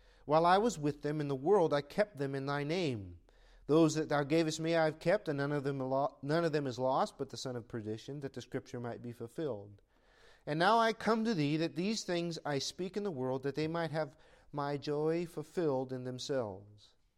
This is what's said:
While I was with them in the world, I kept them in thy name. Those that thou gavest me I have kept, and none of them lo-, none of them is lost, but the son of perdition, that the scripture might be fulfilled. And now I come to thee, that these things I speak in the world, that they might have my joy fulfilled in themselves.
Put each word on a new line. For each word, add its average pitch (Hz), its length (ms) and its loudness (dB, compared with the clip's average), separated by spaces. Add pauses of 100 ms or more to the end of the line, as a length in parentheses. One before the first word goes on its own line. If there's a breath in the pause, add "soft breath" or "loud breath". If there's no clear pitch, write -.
(240 soft breath)
While 160 220 4
I 180 100 8
was 208 220 2
with 147 240 -2
them 151 180 -2
in 143 80 -2
the 139 80 0
world, 160 380 4
I 143 80 2
kept 202 360 -2
them 139 160 -2
in 135 120 -4
thy 143 180 -2
name. 131 520 -2 (520 soft breath)
Those 156 260 6
that 151 140 -2
thou 147 160 2
gavest 156 340 2
me 160 160 0
I 160 120 4
have 156 120 -2
kept, 190 300 2
and 143 100 -2
none 143 140 -2
of 147 100 -2
them 139 160 -2
lo-, 135 420 -2
none 156 240 2
of 160 60 2
them 143 160 0
is 123 140 -4
lost, 139 360 2
but 135 140 -8
the 127 60 -12
son 127 180 -8
of 117 140 -8
perdition, 113 520 -8
that 139 140 -10
the 123 60 -10
scripture 123 400 -8
might 117 220 -8
be 120 100 -10
fulfilled. 113 680 -8 (640 soft breath)
And 147 120 -4
now 214 220 4
I 226 120 2
come 220 320 0
to 233 80 2
thee, 151 260 2
that 156 180 -2
these 202 260 -2
things 170 420 -4
I 147 140 0
speak 180 380 -6
in 208 80 -2
the 202 60 -2
world, 131 340 -4
that 139 100 -2
they 156 140 -2
might 165 240 -2
have 151 240 -4 (360 soft breath)
my 143 240 -2
joy 156 500 0
fulfilled 147 640 -2
in 127 100 -6
themselves. 110 880 -6 (280)